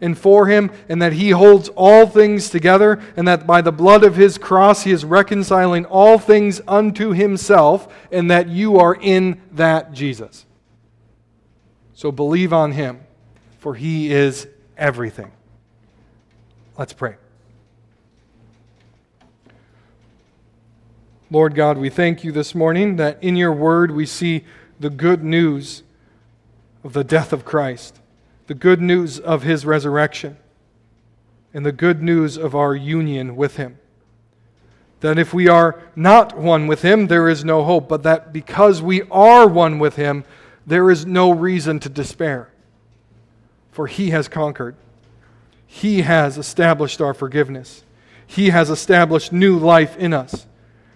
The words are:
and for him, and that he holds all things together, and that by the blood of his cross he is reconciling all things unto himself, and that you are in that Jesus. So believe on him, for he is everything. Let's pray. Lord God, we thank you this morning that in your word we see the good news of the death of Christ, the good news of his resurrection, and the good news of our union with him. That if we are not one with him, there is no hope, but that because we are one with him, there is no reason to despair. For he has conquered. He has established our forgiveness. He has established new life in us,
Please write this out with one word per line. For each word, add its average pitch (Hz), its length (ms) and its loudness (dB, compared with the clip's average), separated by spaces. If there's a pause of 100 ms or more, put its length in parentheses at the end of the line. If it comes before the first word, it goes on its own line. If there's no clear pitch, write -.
and 170 160 -6
for 196 300 4
him, 202 240 0 (180)
and 165 120 -4
that 170 140 0
he 196 160 -2
holds 196 400 6
all 208 360 6
things 208 440 0
together, 196 520 2 (140)
and 170 100 -2
that 170 200 0
by 170 160 4
the 165 100 -2
blood 190 320 4
of 190 100 6
his 196 220 4
cross 196 480 2
he 190 80 0
is 151 140 -4
reconciling 185 800 0
all 208 320 6
things 208 500 2
unto 214 440 -2
himself, 190 800 2 (200)
and 175 180 -2
that 175 180 2
you 196 300 0
are 175 160 4
in 185 460 -2 (120)
that 160 400 -2
Jesus. 127 520 -10 (1500)
So 147 180 -10
believe 160 400 -4
on 156 200 0
him, 135 280 -10 (580)
for 143 160 -12
he 151 380 -8
is 139 340 -2 (300)
everything. 120 560 -8 (1500)
Let's 139 140 -14
pray. 113 240 -12 (4000)
Lord 156 260 0
God, 151 220 0
we 135 120 -6
thank 170 320 -2
you 165 80 -10
this 151 240 -8
morning 175 420 -2
that 151 260 -6
in 180 120 -2
your 175 180 -2
word 165 380 0
we 151 160 -6
see 165 380 -6 (340)
the 147 120 -8
good 156 340 -2
news 156 580 -4 (1000)
of 135 80 -18
the 143 100 -6
death 156 300 -4
of 135 120 -8
Christ, 135 560 -8 (480)
the 147 60 -12
good 170 280 0
news 175 360 -2
of 156 240 -4
his 147 220 -4
resurrection, 147 720 -4 (1160)
and 143 100 -12
the 147 80 -4
good 160 300 -2
news 160 340 -2
of 156 180 -8
our 143 200 -2
union 139 600 -6
with 139 200 -6
him. 127 220 -14 (1200)
That 156 180 -2
if 165 140 -4
we 175 160 2
are 170 320 4 (160)
not 196 400 4
one 156 300 0
with 151 160 -4
him, 202 240 2
there 165 240 2
is 151 140 -4
no 160 200 -2
hope, 156 240 -2
but 156 140 -6
that 160 300 -2
because 170 500 0
we 185 280 -4
are 220 380 8
one 165 300 0
with 151 180 -2
him, 143 280 -6 (420)
there 180 240 2
is 165 160 0
no 185 240 0
reason 165 500 -4
to 143 80 -14
despair. 135 600 -10 (1200)
For 151 160 -10
he 190 240 -6
has 156 180 -4
conquered. 139 480 -8 (920)
He 202 360 -4
has 147 360 -2
established 151 600 -4
our 143 120 -4
forgiveness. 135 720 -8 (440)
He 196 240 -2
has 170 200 0
established 165 640 0
new 185 260 2
life 160 380 2
in 175 180 -6
us, 131 320 -10 (500)